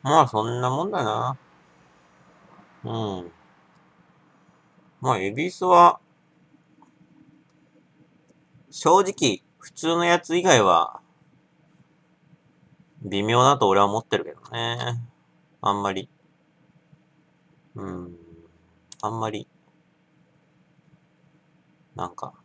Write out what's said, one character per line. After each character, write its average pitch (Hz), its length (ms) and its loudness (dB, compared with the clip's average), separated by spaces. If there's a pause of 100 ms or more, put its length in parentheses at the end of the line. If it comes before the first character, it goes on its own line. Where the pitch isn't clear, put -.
ま 147 200 4
あ、 127 40 4
そ 110 160 -2
ん 120 200 -4
な 127 80 0
も 156 160 -4
ん 208 40 -6
だ 175 140 -4
な。 120 320 -4 (1500)
う 117 60 -12
ん。 101 420 -8 (1700)
ま 131 100 -2
あ、 107 60 -2
恵 98 160 -4
比 165 160 -6
寿 185 160 -6
は、 175 340 6 (2750)
正 175 300 4
直、 160 420 -2 (160)
普 - 140 -20
通 160 160 -6
の 170 180 0
や 170 120 4
つ 165 160 -6
以 175 80 0
外 143 200 6
は、 87 400 2 (2000)
微 98 200 -6
妙 120 200 2
だ 139 160 4
と 110 100 2
俺 98 120 4
は 101 60 4
思 101 120 -2
っ - 80 -8
て 110 100 -2
る 85 80 -4
け 73 80 -14
ど - 80 -20 (100)
ね。 117 480 -6 (640)
あ 101 120 -2
ん 101 100 -4
ま 98 100 -2
り。 98 160 -8 (1700)
う 101 120 -14
ん。 87 300 -14 (840)
あ 107 80 -6
ん 113 100 -8
ま 110 100 -4
り。 107 160 -12 (2500)
な 90 120 -8
ん - 100 -16
か。 - 160 -14 (120)